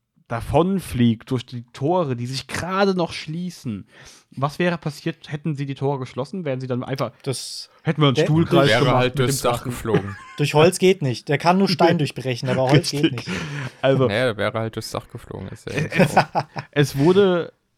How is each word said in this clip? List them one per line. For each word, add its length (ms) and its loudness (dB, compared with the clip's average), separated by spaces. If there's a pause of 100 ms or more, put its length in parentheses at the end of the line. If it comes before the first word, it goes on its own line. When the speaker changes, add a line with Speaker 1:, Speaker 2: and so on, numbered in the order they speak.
(300)
Speaker 1:
davonfliegt 1040 2
durch 140 -4
die 180 -12 (100)
Tore, 420 -2
die 120 -8
sich 200 -8
gerade 480 0
noch 160 -2
schließen. 760 -10 (440)
Was 260 -6
wäre 200 0
passiert, 540 -8
hätten 240 -6
sie 100 -6
die 100 -8
Tore 240 -2
geschlossen? 460 -8
Wären 160 -4
sie 60 -8
dann 160 -2
einfach, 280 -6 (120)
Speaker 2:
Das 460 -8 (140)
Speaker 1:
hätten 180 0
wir 60 6
einen 80 4
Speaker 2:
der 80 2
Speaker 1:
Stuhlkreis 460 4
Speaker 3:
Wäre 100 6
Speaker 1:
gemacht 160 4
Speaker 3:
halt 200 2
Speaker 1:
mit 40 -4
Speaker 3:
durchs 220 0
Speaker 1:
dem 20 -10
Speaker 3:
Dach 140 2
Speaker 1:
Drachen? 140 -6
Speaker 3:
geflogen. 440 -2 (100)
Speaker 2:
<laughs> 120 -20
Durch 160 0
Holz 260 6
geht 220 4
nicht. 280 -4
Der 80 2
kann 200 4
nur 120 4
Stein 280 4
Speaker 1:
<laughs> 20 -2
Speaker 2:
durchbrechen, 500 -4
aber 140 0
Holz 260 4
geht 220 -2
Speaker 1:
Richtig. 160 -8
Speaker 2:
nicht. 140 -6 (400)
Speaker 1:
Also, 260 2
Speaker 3:
Nee, 160 0
der 140 -2
wäre 200 -2
halt 180 -6
durchs 160 -10
Dach 180 -8
geflogen. 400 -14
Ist 180 -16
ja 60 -10
Speaker 1:
es, 400 0
Speaker 3:
so. 60 6 (520)
Speaker 1:
es 260 0
wurde 560 4 (240)